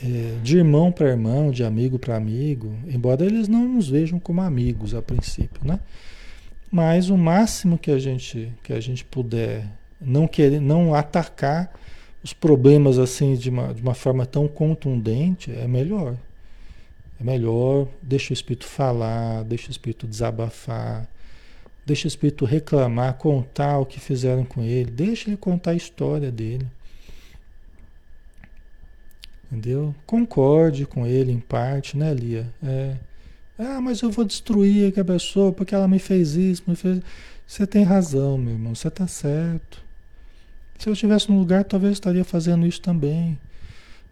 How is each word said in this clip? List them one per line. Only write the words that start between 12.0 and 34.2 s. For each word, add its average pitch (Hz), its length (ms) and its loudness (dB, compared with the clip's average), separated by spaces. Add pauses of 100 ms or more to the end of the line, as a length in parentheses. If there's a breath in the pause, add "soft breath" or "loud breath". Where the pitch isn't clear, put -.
os - 100 -12
problemas 139 640 8
assim 131 380 2
de 123 140 -4
uma, 123 240 -2
de 113 80 -10
uma 123 120 -2
forma 127 320 0
tão 143 220 0
contundente, 147 1040 -2
é 120 160 -6
melhor. 131 500 -2 (1040 soft breath)
É - 40 -8
melhor, 127 640 2 (140)
deixa 135 300 -2
o - 20 0
espírito - 320 -6
falar, 113 800 -2
deixa 113 260 -6
o - 20 -12
espírito - 340 -8
desabafar, 113 1000 -6 (800 soft breath)
deixa 147 200 -2
o 156 40 -2
espírito 147 360 -2
reclamar, 127 680 0
contar 143 640 0
o 135 60 0
que - 140 -12
fizeram 127 440 -2
com 123 180 -6
ele, 117 300 -2
deixa 202 380 -2
ele 202 80 -2
contar 175 340 -2
a 170 40 0
história 147 560 -4
dele. 117 360 -6 (2750 soft breath)
Entendeu? 135 460 -4 (100)
Concorde 151 800 4
com 120 220 -4
ele 127 240 2
em 120 80 0
parte, 135 580 -4
né, 151 160 0
Lia? 117 480 -4
É. 135 360 -4 (600 soft breath)
"Ah, 262 240 -6
mas 247 200 -2
eu 233 100 0
vou 220 140 0